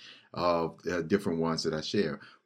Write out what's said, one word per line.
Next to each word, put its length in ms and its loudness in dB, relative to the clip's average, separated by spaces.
of, 460 2
uh, 120 0
different 380 0
ones 240 0
that 100 0
I 80 -4
share. 380 -2